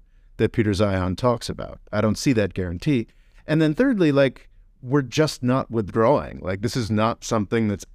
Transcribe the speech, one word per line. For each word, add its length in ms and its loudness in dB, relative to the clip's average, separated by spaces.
that 160 0
Peter 180 2
Zeihan 440 0
talks 340 -2
about. 300 -12
I 100 -2
don't 160 2
see 160 2
that 220 -2
guarantee. 520 -2
And 160 0
then 140 2
thirdly, 360 2
like, 380 2
we're 180 0
just 400 -2
not 300 0
withdrawing. 680 0
Like, 220 -6
this 160 -2
is 140 -2
not 320 0
something 440 0
that's 280 -4